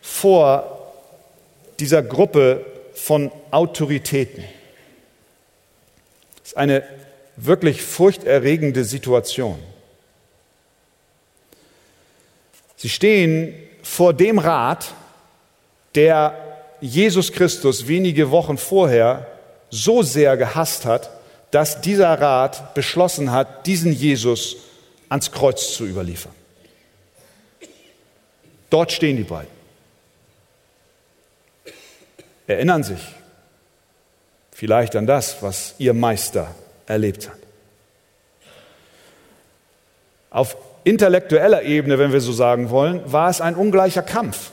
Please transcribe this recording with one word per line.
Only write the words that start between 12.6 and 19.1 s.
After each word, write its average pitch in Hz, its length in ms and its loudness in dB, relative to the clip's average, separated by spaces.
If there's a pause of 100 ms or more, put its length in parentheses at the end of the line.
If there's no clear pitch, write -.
Sie - 120 -10
stehen 165 680 0 (280)
vor 175 320 2
dem 202 240 4
Rat, 156 560 -2 (1000)
der 151 400 4 (460)
Jesus 175 520 0
Christus 131 560 0
wenige 160 420 0
Wochen 151 260 0
vorher 131 680 2 (420)